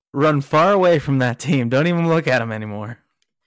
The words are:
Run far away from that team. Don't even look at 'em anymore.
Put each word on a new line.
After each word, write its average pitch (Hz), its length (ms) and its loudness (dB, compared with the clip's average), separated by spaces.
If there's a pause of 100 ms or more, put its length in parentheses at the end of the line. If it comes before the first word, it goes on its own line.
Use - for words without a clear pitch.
(120)
Run 147 280 0
far 156 320 2
away 180 280 2
from 139 180 -2
that 123 220 -2
team. 127 280 0
Don't 135 200 0
even 170 180 0
look 160 220 0
at 127 120 2
'em 113 120 -6
anymore. 107 460 -10 (480)